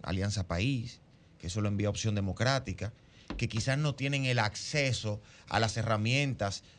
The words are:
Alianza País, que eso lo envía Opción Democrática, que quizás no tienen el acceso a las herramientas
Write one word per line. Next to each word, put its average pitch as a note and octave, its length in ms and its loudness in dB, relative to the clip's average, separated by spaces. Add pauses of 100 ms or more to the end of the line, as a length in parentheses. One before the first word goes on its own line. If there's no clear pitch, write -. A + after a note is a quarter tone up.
Alianza F#2+ 440 0
País, A#2+ 540 -2 (380)
que - 80 -10
eso G#2 160 -2
lo G#2 60 2
envía G#2 200 2
Opción G#2 260 0
Democrática, G#2 800 0 (460)
que - 100 0
quizás C3 300 0
no D3 160 2
tienen C3+ 320 0
el B2 120 2
acceso A#2 840 0 (260)
a G#2 100 2
las A2 200 2
herramientas A2+ 840 0 (140)